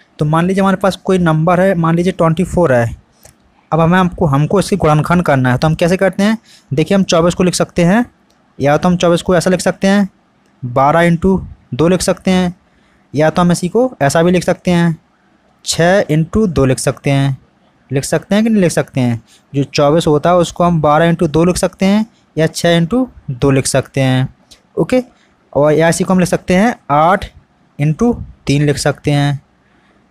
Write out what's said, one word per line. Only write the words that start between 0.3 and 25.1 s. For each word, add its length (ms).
लीजिए 160
हमारे 160
पास 200
कोई 220
नंबर 400
है, 160
मान 200
लीजिए 180
ट्वेंटी 320
फ़ोर 280
है। 220
अब 80
हमें, 200
हमको, 280
हमको 320
इसकी 180
गुणनखंड 460
करना 280
है, 60
तो 100
हम 80
कैसे 220
करते 260
हैं? 140
देखिए 260
हम 80
चौबीस 280
को 100
लिख 120
सकते 280
हैं, 220
या 180
तो 120
हम 80
चौबीस 240
को 140
ऐसा 140
लिख 120
सकते 260
हैं, 200
बारह 460
into 280
दो 140
लिख 160
सकते 280
हैं, 220
या 160
तो 120
हम 100
इसी 180
को 220
ऐसा 220
भी 80
लिख 120
सकते 280
हैं, 260
छः 420
into 420
दो 160
लिख 140
सकते 320
हैं। 260
लिख 140
सकते 300
हैं 80
कि 60
नहीं 120
लिख 100
सकते 300
हैं? 200
जो 120
चौबीस 420
होता 220
है 80
उसको 260
हम 180
बारह 300
into 180
दो 160
लिख 120
सकते 280
हैं, 200
या 120
छः 320
into 260
दो 200
लिख 160
सकते 340
हैं। 260
ओके, 240